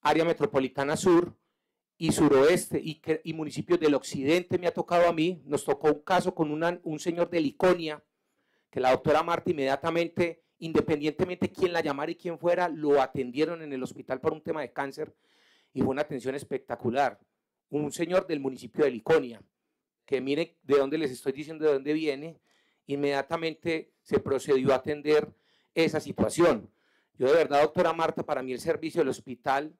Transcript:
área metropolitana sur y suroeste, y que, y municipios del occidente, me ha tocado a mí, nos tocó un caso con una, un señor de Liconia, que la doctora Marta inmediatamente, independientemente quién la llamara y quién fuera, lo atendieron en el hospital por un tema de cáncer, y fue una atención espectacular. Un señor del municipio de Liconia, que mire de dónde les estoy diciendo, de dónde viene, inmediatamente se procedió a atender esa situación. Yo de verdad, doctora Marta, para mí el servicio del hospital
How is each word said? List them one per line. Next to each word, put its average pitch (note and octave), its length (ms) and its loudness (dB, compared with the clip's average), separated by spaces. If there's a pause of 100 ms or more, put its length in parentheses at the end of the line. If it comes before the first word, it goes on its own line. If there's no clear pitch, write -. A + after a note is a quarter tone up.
área D3+ 220 2
metropolitana C#3+ 720 0
sur F3 400 4 (640)
y D#3+ 160 -2
suroeste, D3 680 4
y D#3 140 -8
que, D#3 300 -4
y D#3+ 80 -6
municipios D#3 460 -2
del D3+ 160 6
occidente, D#3 600 0
me F3 100 0
ha D#3+ 60 0
tocado F3 340 2
a E3+ 60 2
mí, E3 320 -2
nos D3 200 -2
tocó D3+ 240 2
un D3 100 2
caso F3+ 340 0
con D#3 180 -2
una, E3 320 -2
un D3+ 160 -6
señor E3+ 300 -2
de E3+ 120 0
Liconia, D#3+ 600 0 (680)
que - 80 -6
la B2+ 120 4
doctora D3 300 2
Marta E3+ 300 -2
inmediatamente, E3 920 -2 (160)
independientemente D#3 920 -2
quién F3+ 200 -2
la E3+ 100 -2
llamara D3 300 -4
y - 40 -8
quién E3 240 -10
fuera, F3 280 0
lo D3 320 2
atendieron C#3 600 -2
en D3 120 -10
el C3 100 -6
hospital B2+ 360 -8
por D#3 140 -2
un D#3 80 -12
tema D#3+ 200 -6
de B2 100 -8
cáncer, C#3 420 -8 (580)
y - 100 -4
fue - 80 2
una C3+ 120 -2
atención C3 320 -6
espectacular. C3 880 -4 (500)
Un D3 220 -4
señor F3+ 340 -2
del D#3+ 140 -4
municipio C3+ 460 -4
de C#3 60 2
Liconia, B2 500 0 (640)
que C3+ 140 -2
mire C#3+ 440 -4
de C#3 140 4
dónde C#3 200 2
les D3+ 140 -2
estoy C3 220 -6
diciendo, D3+ 320 -8
de D3+ 80 4
dónde C#3 200 -2
viene, D#3 460 -6 (480)
inmediatamente D3+ 1040 -4 (100)
se - 180 -2
procedió C3+ 520 0
a B2+ 60 4
atender D3+ 500 0 (480)
esa D#3 240 2
situación. B2 720 0 (480)
Yo B2 80 2
de C#3+ 60 6
verdad, C#3+ 280 4
doctora E3 320 2
Marta, E3 300 -2
para C#3 180 -4
mí C3 120 -6
el A#2+ 60 -8
servicio D#3+ 420 -4
del C3+ 80 2
hospital C3+ 720 -4